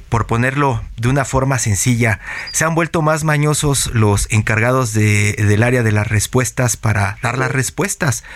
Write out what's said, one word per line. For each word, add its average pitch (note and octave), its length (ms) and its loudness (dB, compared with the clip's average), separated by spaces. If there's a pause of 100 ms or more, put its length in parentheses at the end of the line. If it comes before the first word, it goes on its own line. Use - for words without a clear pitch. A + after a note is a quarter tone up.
por A2 160 0
ponerlo B2+ 560 0 (160)
de A#2 120 -2
una C3+ 160 0
forma C3+ 340 0
sencilla, A2+ 640 0 (320)
se - 120 0
han E3 80 0
vuelto E3 300 0
más D#3 200 0
mañosos D3 680 0
los G#2+ 380 2
encargados A2+ 640 0
de, G#2 400 2
del G#2 280 2
área B2 220 2
de A2 80 2
las G#2 160 0
respuestas A#2 680 0
para G2+ 460 -2
dar A#2+ 160 -4
las C3 140 -2
respuestas. C#3 720 -2 (120)